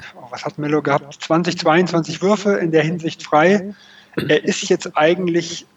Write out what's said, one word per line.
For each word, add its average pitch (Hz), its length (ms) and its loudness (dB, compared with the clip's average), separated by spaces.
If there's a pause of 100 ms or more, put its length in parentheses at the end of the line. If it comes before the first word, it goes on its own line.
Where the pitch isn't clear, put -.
(160)
oh, 127 140 -20
was - 160 -12
hat 151 140 -10
Melo 147 220 0
gehabt, 143 400 -2
zwanzig, 170 360 0
zweiundzwanzig 170 640 0
Würfe 202 320 2
in 170 180 -2
der 156 120 4
Hinsicht 165 400 -6
frei. 185 500 2 (420)
Er 151 300 0
ist 196 240 -2
jetzt 180 260 -2
eigentlich 170 680 0 (120)